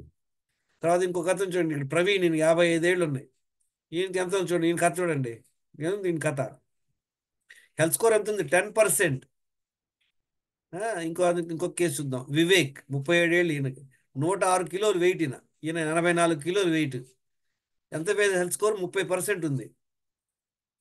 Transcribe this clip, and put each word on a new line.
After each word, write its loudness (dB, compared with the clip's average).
తర్వాత 2
ఇంకొక -2
అతను -2
చూడండి, 0
ఇక్కడ -4
ప్రవీణ్, 2
ఈయన 2
యాభై 4
ఐదు 0
ఏళ్ళు 2
ఉన్నాయి. -4
ఈయనకి -4
ఎంత -2
ఉంది -2
చూడండి, 2
ఈయన 2
కథ 0
చూడండి, -4
ఏముంది -4
ఈయన -2
కథ? -4
Health 0
score 2
ఎంత 0
ఉంది? -2
టెన్ 0
పర్సెంట్. 2
ఆ, -4
ఇంకో, 0
ఇంకొక -4
case 0
చూద్దాం. -6
వివేక్, 2
ముప్పై 0
ఏడు 2
ఏళ్ళు, 2
ఈయనకి -4
నూట 0
ఆరు 2
కిలోలు 0
weight, 2
ఈయన, -2
ఈయన -4
ఎనభై 0
నాలుగు 2
కిలోలు 0
వెయిట్. 0
ఎంత -4
వే-, 2
హెల్త్ -2
స్కోర్? 0
ముప్పై -2
పర్సెంట్ -2
ఉంది. -4